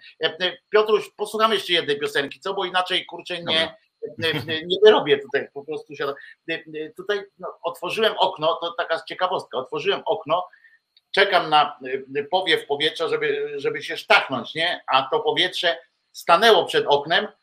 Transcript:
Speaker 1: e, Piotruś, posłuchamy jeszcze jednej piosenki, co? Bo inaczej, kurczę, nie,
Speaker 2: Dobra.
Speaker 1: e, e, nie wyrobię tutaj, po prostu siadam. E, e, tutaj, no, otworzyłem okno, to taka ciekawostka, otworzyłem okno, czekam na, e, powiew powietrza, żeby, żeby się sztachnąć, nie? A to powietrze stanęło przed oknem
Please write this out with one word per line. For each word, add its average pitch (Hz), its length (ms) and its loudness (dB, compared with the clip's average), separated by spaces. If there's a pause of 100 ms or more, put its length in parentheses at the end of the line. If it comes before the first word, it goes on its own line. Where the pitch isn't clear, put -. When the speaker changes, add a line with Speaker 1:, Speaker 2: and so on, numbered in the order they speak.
(240)
Speaker 1:
e, 170 340 -4 (120)
Piotruś, 214 480 2
posłuchamy 220 380 0
jeszcze 180 180 -2
jednej 143 260 0
piosenki, 139 400 -4
co? 185 140 -6
Bo 190 120 -4
inaczej, 180 400 -2
kurczę, 175 380 -12
nie, 165 320 -2 (420)
Speaker 2:
Dobra. 160 120 -2
Speaker 1:
e, 151 240 -4
e, 156 120 -6
nie 180 180 -2
wyrobię 143 360 6
tutaj, - 340 -4
po 143 120 -14
prostu 147 300 -12
siadam. 143 200 -4 (340)
E, 165 40 -4
e, 156 440 -10
tutaj, 196 240 -4 (180)
no, 180 80 -12 (160)
otworzyłem 175 540 -2
okno, 165 440 0
to 170 160 -6
taka 165 300 -2
ciekawostka, 180 500 -4
otworzyłem 156 480 -2
okno, 160 420 -2 (640)
czekam 190 380 2
na, 147 300 4 (360)
e, 143 80 -2
powiew 165 440 0
powietrza, 156 400 -2
żeby, 147 480 -2
żeby 147 280 -4
się 160 140 -8
sztachnąć, 135 580 0
nie? 165 320 -2
A 135 240 2
to 156 80 2
powietrze 165 580 0 (340)
stanęło 196 540 6
przed 151 220 0
oknem 165 400 2 (160)